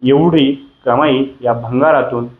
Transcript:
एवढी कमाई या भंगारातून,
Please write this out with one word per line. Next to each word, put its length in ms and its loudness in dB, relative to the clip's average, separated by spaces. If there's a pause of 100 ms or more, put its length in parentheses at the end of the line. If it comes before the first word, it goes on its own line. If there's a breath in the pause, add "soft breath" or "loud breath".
एवढी 640 2 (160)
कमाई 380 0 (160)
या 120 -2
भंगारातून, 760 -2 (140)